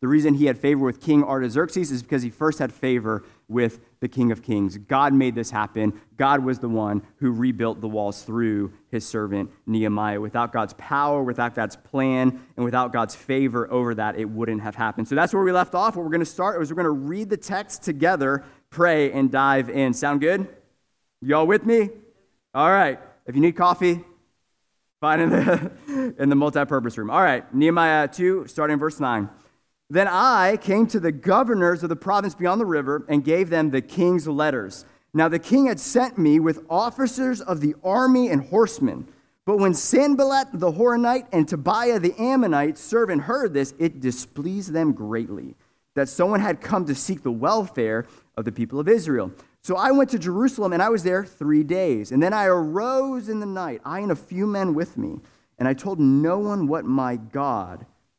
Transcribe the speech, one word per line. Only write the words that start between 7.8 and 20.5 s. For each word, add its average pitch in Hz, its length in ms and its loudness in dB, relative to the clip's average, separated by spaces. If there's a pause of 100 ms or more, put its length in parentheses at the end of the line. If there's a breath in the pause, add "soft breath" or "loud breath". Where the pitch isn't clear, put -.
the 113 60 -6
walls 104 340 -4
through 110 500 -2 (180)
his 113 160 -6
servant 101 440 -4 (160)
Nehemiah. 107 560 -2
Without 113 280 -4
God's 110 280 -4
power, 147 440 -2
without 120 320 -4
God's 110 220 -4
plan, 131 640 -2 (160 loud breath)
and 120 80 -4
without 123 300 -2
God's 113 200 -2
favor 131 560 -2
over 120 240 0
that, 107 240 -4
it 110 120 -4
wouldn't 110 320 -4
have 107 120 -8
happened. 113 320 -4
So 139 80 -4
that's 170 200 2
where 196 100 2
we 185 80 2
left 180 220 0
off. 190 220 0
What 170 100 -6
we're 156 60 -4
gonna 170 120 0
start 180 380 -4
is 151 100 -6
we're 160 40 -6
gonna 170 140 0
read 156 380 -6
the 202 80 -2
text - 460 -8
together, 139 600 0 (280 loud breath)
pray, 156 420 2
and 135 180 2
dive 135 380 2
in. 131 240 0
Sound 143 300 -2
good? 190 260 0 (720)